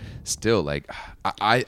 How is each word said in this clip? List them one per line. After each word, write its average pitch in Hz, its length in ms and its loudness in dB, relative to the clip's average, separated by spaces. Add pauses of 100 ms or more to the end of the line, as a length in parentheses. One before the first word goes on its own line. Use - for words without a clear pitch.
(220)
still, 107 400 2
like, 71 260 -4 (360)
I, 113 440 2